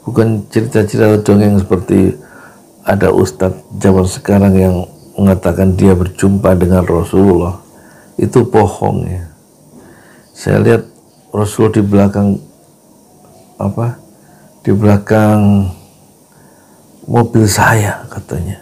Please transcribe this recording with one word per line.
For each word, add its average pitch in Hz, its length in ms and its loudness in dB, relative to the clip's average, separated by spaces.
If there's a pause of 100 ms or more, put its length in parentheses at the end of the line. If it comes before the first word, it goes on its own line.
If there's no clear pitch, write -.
Bukan 113 480 -2
cerita-cerita 110 720 0
dongeng 104 380 2
seperti 92 560 0 (640)
ada 95 300 0
ustadz 95 500 -4 (160)
zaman 95 300 2
sekarang 98 480 0
yang 92 180 2 (400)
mengatakan 92 640 0
dia 98 160 4
berjumpa 92 640 0
dengan 90 260 2
Rasulullah. 87 800 0 (560)
Itu 104 320 0
bohong 101 580 -2
ya. 87 240 -10 (1040)
Saya 101 300 -2
lihat 117 180 2 (480)
Rasul 104 400 -2
di 104 140 0
belakang, 101 560 0 (1200)
apa, 110 400 -6 (640)
di - 80 0
belakang 104 960 2 (1400)
mobil 113 400 2
saya 104 640 0
katanya. 87 520 -10